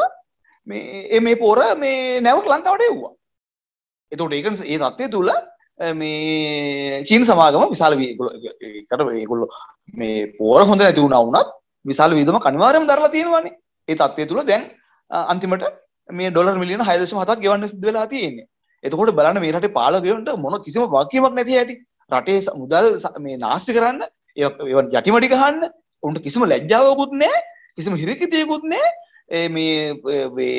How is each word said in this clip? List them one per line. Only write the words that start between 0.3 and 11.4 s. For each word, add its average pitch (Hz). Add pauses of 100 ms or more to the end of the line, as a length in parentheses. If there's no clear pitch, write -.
මේ, 202
මේ 233
පෝර 226 (200)
මේ 262
නැවක් 277
ලංකාවට 370
එව්වා. - (1000)
එතකොට 151
ඒක 147
නිසා 185
ඒ 151
තත්ත්වය 147
තුල, 202
අ, -
මේ 151
චීන 233
සමාගම 170
විශාල 160
වී-, 127
ඒගොල්ලෝ, 113
ඒකට 113
ඒගොල්ලෝ 113 (440)
මේ 110 (100)
පෝර 113
හොඳ 202
නැති 156
වුණා 127
වුණත් 156 (320)